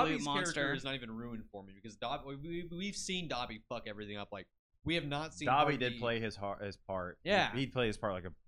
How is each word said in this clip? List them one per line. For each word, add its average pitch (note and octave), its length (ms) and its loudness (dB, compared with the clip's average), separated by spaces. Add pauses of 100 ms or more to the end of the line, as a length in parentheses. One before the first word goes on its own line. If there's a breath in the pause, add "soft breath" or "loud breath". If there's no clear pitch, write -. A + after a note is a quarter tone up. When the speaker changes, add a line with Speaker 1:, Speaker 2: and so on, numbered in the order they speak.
(100)
Speaker 1:
Dobby's D3 140 2
Speaker 2:
monster. C#3+ 300 2
Speaker 1:
character C#3 200 2
is C3+ 100 -2
not C3+ 100 -2
even A#2+ 160 -6
ruined A2+ 420 -6
for G2 100 -10
me G2 120 -16
because G#2+ 220 -14
Dob-, B2+ 300 -4
we, C#3 100 -6
we, E3+ 340 -4
we've G3 260 -4
seen F#3 320 0
Dobby B2 400 -2
fuck A#2 180 -4
everything G#2 300 -4
up. G2+ 160 -4
Like, F#2+ 140 -8 (380)
we D#3+ 100 2
have E3 100 2
not D3 300 -2
seen - 120 -4
Speaker 3:
Dobby C#3+ 280 8
Speaker 1:
Harvey - 20 4
Speaker 3:
did A#2+ 220 2
play A#2 220 2
his A2 160 -2
har-, G2+ 260 -2
his G2+ 160 -4
part. F2+ 460 -4
Speaker 1:
Yeah. D#3 300 4
Speaker 3:
He'd B2+ 180 0
play B2 140 4
his G#2 120 2
part G2+ 160 0
like F2+ 100 -4
a F2 80 -6 (160)